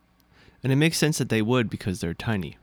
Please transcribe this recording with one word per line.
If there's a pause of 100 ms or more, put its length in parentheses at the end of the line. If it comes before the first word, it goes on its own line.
(640)
And
it
makes
sense
that
they
would
because
they're
tiny,